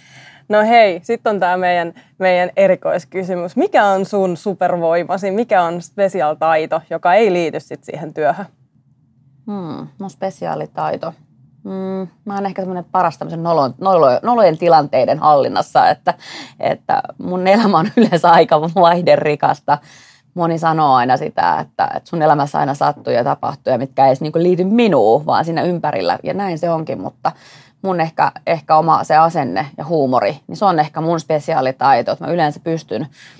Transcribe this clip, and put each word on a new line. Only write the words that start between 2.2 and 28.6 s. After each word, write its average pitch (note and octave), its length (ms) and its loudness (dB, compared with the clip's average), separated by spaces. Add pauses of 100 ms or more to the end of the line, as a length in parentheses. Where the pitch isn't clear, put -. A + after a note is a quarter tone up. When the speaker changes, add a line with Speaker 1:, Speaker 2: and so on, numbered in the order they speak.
Speaker 1:
erikoiskysymys. F3+ 1000 -2
Mikä C4+ 300 2
on G3 200 2
sun F#3+ 320 -2
supervoimasi? F3 920 -2
Mikä G3+ 320 0
on E3+ 180 -4
special E3+ 540 -2
taito, D#3+ 540 0
joka E3+ 240 0
ei G#3 200 2
liity D#3 260 -2
sit - 240 -14
siihen D3+ 300 -12
työhön? D#3+ 320 -2 (1000)
Speaker 2:
Hmm, F3 420 -10 (120)
mun G3 100 -12
spesiaalitaito. D#3+ 1040 -8 (500)
Hmm, F#3+ 440 -8 (180)
mä G3+ 100 -8
oon G3 100 -4
ehkä F#3+ 160 -6
semmonen F3+ 300 -8
paras E3+ 260 0
tämmösen E3 260 -8
nolon, D3+ 340 0
nolo-, E3 460 4
nolojen G3+ 340 4
tilanteiden D3+ 640 4
hallinnassa, C#3+ 680 2
että, - 240 -2 (460)
että - 420 -4 (160)
mun F3+ 300 -4
elämä G3 320 4
on D#3+ 140 0
<laughs> - 40 -4
yleensä F3 320 4
aika E3 320 4
vaihderikasta. D#3+ 1160 2 (560)
Moni E3 240 -2
sanoo D#3+ 380 2
aina B2+ 220 2
sitä, E2+ 420 -2
että, D#2+ 360 -4
että - 140 -12
sun E3+ 120 -4
elämässä D3+ 380 2
aina C3+ 140 0
sattuu C#3+ 400 -2
ja A#2+ 100 0
tapahtuu - 500 -4
ja B2 40 0
mitkä C3+ 280 0
ei C3+ 40 6
edes C3+ 120 0
niinku D#3 180 -4
liity F3+ 240 2
minuun, D#3 640 2
vaan C3 200 0
siinä D#3+ 180 -4
ympärillä. D3 600 -4
Ja - 100 -6
näin F#3 240 -6
se E3+ 120 -4
onkin, D#3+ 320 -6
mutta - 300 -8 (540)
mun F3+ 160 -2
ehkä, D#3+ 300 -2 (160)
ehkä D#3+ 300 0